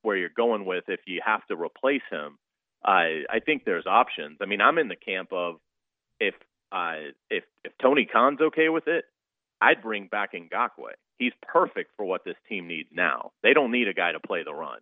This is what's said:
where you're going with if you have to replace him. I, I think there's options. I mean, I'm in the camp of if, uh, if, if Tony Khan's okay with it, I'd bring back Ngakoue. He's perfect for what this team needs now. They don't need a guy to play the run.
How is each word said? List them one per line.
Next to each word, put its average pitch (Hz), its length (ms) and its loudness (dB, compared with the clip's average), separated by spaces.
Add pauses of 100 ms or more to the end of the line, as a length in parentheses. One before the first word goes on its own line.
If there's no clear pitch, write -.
where 104 160 0
you're 90 180 -4
going 113 300 0
with 92 220 -4
if 95 180 -6
you 90 180 -8
have 107 240 -2
to 101 80 -6
replace 127 460 -2 (100)
him. 73 260 -10 (460)
I, 82 460 2
I 110 100 -2
think 151 260 -2
there's 87 200 -2
options. 92 560 0
I 98 40 -2
mean, 101 160 -2
I'm 151 180 6
in 139 80 0
the 87 80 -8
camp 92 360 -8
of 87 240 -4 (640)
if, 101 140 0 (380)
uh, 82 400 -6 (180)
if, 98 140 -2 (200)
if - 80 -12 (100)
Tony 131 300 6
Khan's 131 300 4
okay 160 280 2
with 160 180 -2
it, 165 180 0 (560)
I'd 135 200 6
bring 104 260 -6
back 104 260 -4
Ngakoue. 87 600 -6 (240)
He's 123 240 -2
perfect - 560 0
for 104 80 -4
what 92 200 -4
this 90 100 -8 (140)
team 90 180 -8
needs 80 240 -8
now. 78 400 -2 (120)
They 120 100 8
don't 135 180 2
need 120 160 0
a 95 60 -4
guy 87 180 0
to 78 80 -8
play 87 240 -6
the 76 100 -10
run. 71 280 -10